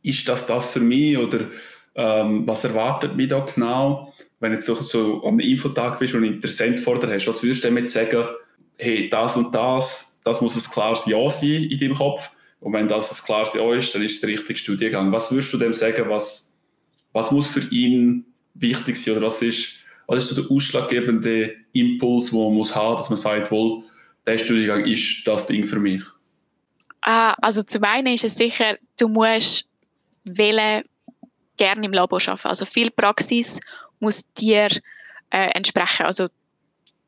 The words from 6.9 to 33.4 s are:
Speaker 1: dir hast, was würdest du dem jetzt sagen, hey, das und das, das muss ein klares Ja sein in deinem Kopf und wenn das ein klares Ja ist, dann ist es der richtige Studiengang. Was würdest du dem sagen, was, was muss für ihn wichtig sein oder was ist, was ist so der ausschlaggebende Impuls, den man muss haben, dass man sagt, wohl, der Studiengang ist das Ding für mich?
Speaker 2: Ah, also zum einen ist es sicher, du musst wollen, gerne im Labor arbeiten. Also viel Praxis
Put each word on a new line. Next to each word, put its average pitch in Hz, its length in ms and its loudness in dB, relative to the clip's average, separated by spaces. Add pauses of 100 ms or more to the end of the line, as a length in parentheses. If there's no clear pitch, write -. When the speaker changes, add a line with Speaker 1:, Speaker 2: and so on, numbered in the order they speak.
Speaker 1:
dir 113 120 -2
hast, 98 160 -2
was 113 140 -2
würdest 127 220 0
du 120 60 2
dem 120 100 2
jetzt 120 140 -4
sagen, 113 300 0 (540)
hey, 113 320 -2
das 117 260 0
und 120 180 0
das, 127 680 -2
das 117 180 0
muss 117 140 0
ein 113 160 -4
klares 113 360 0
Ja 110 220 2
sein 151 340 0
in 147 160 -4
deinem 139 160 0
Kopf 143 340 -2 (300)
und 101 140 -8
wenn 107 140 0
das 107 320 -2
ein - 60 -10
klares 110 300 -2
Ja 113 180 2
ist, 123 220 -2
dann 104 80 -2
ist 104 100 -2
es - 80 -6
der 107 80 -2
richtige 104 300 -6
Studiengang. 101 520 -2
Was 113 200 0
würdest 135 200 -2
du 127 60 -2
dem 117 160 0
sagen, 113 340 0
was, - 540 -4 (520)
was 110 180 0
muss 143 160 2
für 127 240 -2
ihn 123 540 4 (280)
wichtig 120 420 -2
sein 110 220 -2
oder 110 80 0
was 113 160 -2
ist, - 380 -2 (260)
was 127 180 0
ist - 120 -2
so 143 60 -2
der - 100 -2
ausschlaggebende 117 1040 0 (180)
Impuls, 123 580 2
den 113 80 2
man 107 140 2
muss 107 220 0
haben, 113 220 0
dass - 120 -6
man 110 80 0
sagt, 107 340 -2
wohl, 113 320 0 (420)
der 113 120 0
Studiengang 110 480 0
ist - 400 -2
das 107 200 0
Ding 104 200 0
für 107 140 -4
mich? 95 240 0 (1000)
Speaker 2:
Ah, 226 400 4
also 214 220 0
zum 208 200 0
einen 247 300 2
ist 233 100 2
es 220 120 -2
sicher, 233 420 0 (200)
du 233 100 4
musst 220 600 2 (580)
wollen, 214 580 2 (720)
gerne 208 300 2
im 196 80 -4
Labor 185 320 2
arbeiten. 190 220 -4
Also 196 180 0
viel 233 260 0
Praxis - 680 0 (400)